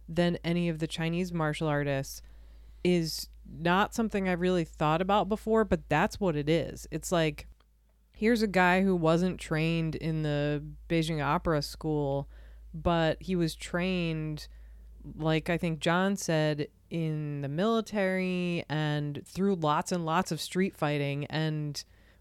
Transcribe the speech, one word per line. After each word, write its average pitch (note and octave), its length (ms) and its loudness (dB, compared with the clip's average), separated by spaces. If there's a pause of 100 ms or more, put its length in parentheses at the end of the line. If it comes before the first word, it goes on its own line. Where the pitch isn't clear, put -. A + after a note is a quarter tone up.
than F3 360 2
any E3+ 240 0
of D#3+ 100 -2
the D#3+ 80 -2
Chinese E3+ 460 -2
martial D#3 360 0
artists, C#3+ 540 -2 (600)
is F3 460 0 (180)
not F3 480 0
something G3+ 340 0
I've F3 120 0
really F3+ 240 2
thought D#3 380 0
about F#3+ 260 2
before, A3 360 2
but F3+ 240 0
that's D#3+ 300 2
what F3+ 180 2
it D3 120 -2
is. D#3+ 420 0
It's - 220 -6
like, D#3+ 340 0 (640)
here's A3 300 2
a A3 40 2
guy F#3 360 6
who F#3+ 140 4
wasn't E3+ 440 2
trained D#3+ 560 0
in D#3 260 -2
the D3 400 0 (260)
Beijing D#3+ 360 0
Opera D3+ 380 2
School, C#3+ 680 -2 (440)
but E3 500 2
he F#3 140 -2
was E3 180 0
trained, E3 920 -4 (680)
like D#3+ 340 0
I E3+ 80 2
think D#3+ 220 -2
John F#3 360 2
said, D3+ 520 0 (220)
in D3+ 500 -4
the C#3 80 -4
military F#3 1200 0
and D3 580 -2
through G3 300 0
lots D#3 360 0
and E3+ 140 -2
lots E3+ 260 0
of D#3 80 -4
street - 360 -2
fighting C#3+ 500 0
and D3+ 560 -2 (380)